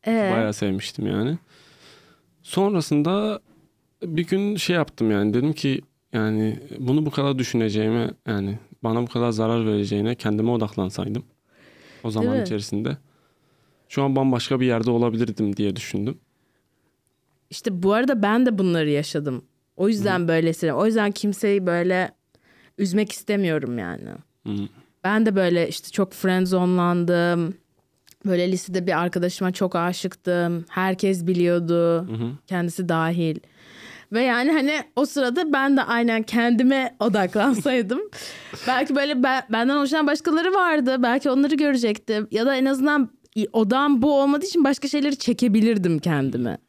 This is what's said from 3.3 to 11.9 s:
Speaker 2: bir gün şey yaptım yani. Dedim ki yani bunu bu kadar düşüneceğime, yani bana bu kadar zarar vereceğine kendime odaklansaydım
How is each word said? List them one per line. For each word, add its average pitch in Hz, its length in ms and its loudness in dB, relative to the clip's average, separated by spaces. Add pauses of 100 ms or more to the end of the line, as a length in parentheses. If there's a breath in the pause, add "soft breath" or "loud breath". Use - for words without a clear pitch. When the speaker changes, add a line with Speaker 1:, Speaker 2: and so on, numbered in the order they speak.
Speaker 2:
bir 170 240 -4
gün 202 280 0
şey 180 200 -2
yaptım 113 360 0
yani. 104 220 2
Dedim 131 200 2
ki 135 280 -2 (320)
yani 110 460 0 (200)
bunu 139 260 0
bu 143 60 -4
kadar 139 280 -2
düşüneceğime, 113 720 0 (160)
yani 101 320 -4 (240)
bana 113 180 0
bu 120 60 -4
kadar 120 240 -2
zarar 113 340 0
vereceğine 104 500 0
kendime 110 360 0
odaklansaydım 107 720 -4 (800 loud breath)